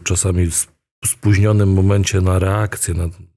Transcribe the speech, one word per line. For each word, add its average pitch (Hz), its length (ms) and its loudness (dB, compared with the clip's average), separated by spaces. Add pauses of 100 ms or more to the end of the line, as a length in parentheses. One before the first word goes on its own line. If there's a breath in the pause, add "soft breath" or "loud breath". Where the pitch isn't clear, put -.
czasami 90 420 0
w 85 160 -4
sp-, - 100 -12 (320)
spóźnionym 104 680 2
momencie 95 480 2
na 92 180 2
reakcję, 98 560 -4
na 85 140 -4 (280)